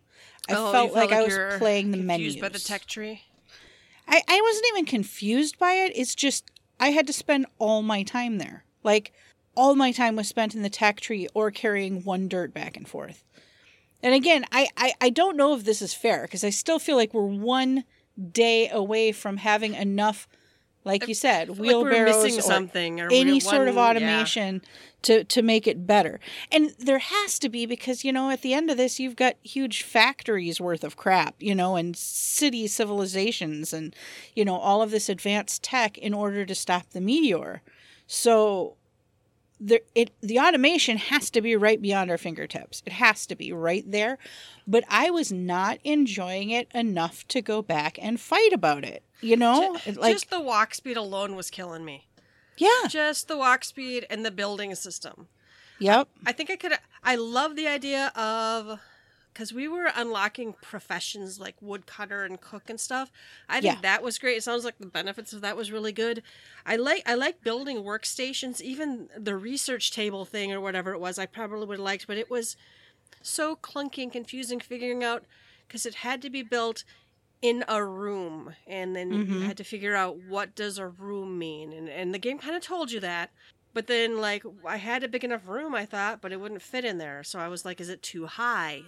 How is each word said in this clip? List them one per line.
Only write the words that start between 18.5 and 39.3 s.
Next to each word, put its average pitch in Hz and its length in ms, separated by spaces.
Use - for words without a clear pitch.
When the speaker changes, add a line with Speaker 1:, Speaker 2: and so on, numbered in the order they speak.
Speaker 1:
away 220 420
from 196 240
having 214 380
enough, 202 520
like 202 220
you 226 60
said, 196 380
Speaker 2:
Like 190 80
we're 208 40
Speaker 1:
wheelbarrows 220 340
Speaker 2:
missing 226 140
Speaker 1:
or - 20
Speaker 2:
something 185 580
or 175 140
Speaker 1:
any 262 220
Speaker 2:
we're 269 60
Speaker 1:
sort 277 280
of 240 80
Speaker 2:
one, 233 220
yeah. 220 220
Speaker 1:
automation 196 420
to, 220 220
to - 180
make 220 240
it 180 200
better. 196 320
And 302 280
there 269 220
has 403 400
to 269 100
be, 233 160
because, 240 360
you 269 80
know, 269 200
at 262 100
the 262 140
end 311 160
of 247 80
this, 254 200
you've 254 180
got 254 260
huge 269 400
factories 208 800
worth 175 200
of 147 140
crap, 185 420
you 196 160
know, 185 220
and 170 180
city - 720
civilizations 190 1080
and, 160 200
you 208 120
know, 185 100
all 196 240
of 214 120
this 214 180
advanced 202 520
tech 226 360
in 208 160
order 202 320
to 190 80
stop 180 360
the 180 120
meteor. 208 580
So 214 680